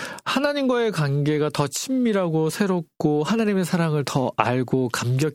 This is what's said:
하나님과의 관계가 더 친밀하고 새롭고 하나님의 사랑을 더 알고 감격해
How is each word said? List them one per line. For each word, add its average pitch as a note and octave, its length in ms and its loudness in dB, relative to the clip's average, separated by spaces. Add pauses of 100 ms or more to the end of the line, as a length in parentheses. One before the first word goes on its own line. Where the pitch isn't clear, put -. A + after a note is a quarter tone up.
(240)
하나님과의 C4+ 680 0
관계가 D3 600 0
더 D3 180 0
친밀하고 F#3+ 840 0
새롭고 D#3+ 720 0
하나님의 G#3 420 0
사랑을 D#3+ 400 0
더 C3 320 -2
알고 B2 520 0
감격해 C3 460 -2